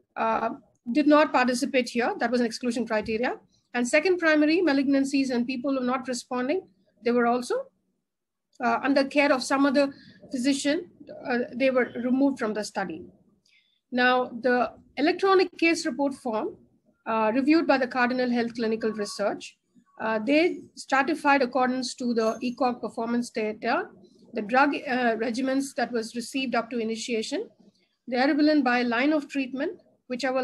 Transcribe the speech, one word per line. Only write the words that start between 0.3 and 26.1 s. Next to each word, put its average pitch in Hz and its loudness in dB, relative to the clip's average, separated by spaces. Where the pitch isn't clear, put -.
did 285 2
not 294 6
participate 247 0
here. 254 0
That 233 -2
was 247 2
an 233 2
exclusion 233 -4
criteria. 220 -2
And 247 -2
second 339 2
primary 311 4
malignancies 277 2
and 247 0
people 262 -4
who 269 0
are 247 -4
not 254 -2
responding, 254 -4
they 240 0
were 240 4
also, 247 0
uh, 233 0
under 277 2
care 285 2
of 254 2
some 269 0
other 277 2
physician, 277 -2
uh, 240 0
they 262 2
were 247 0
removed 269 2
from 214 -2
the 208 -4
study. 180 -8
Now, 247 2
the 247 2
electronic 370 2
case 330 2
report 277 -2
form, 240 -4
uh, 220 0
reviewed 285 4
by 269 4
the 247 0
Cardinal 254 0
Health 233 0
Clinical 220 -2
Research, 202 -6
uh, 220 -2
they 285 2
stratified 277 2
accordance 254 -2
to 240 -4
the 226 0
ecoc 247 -2
performance 240 -4
data, 226 -4
the 233 -4
drug, 254 2
uh, 247 0
regimens 262 -2
that 233 -4
was 226 -4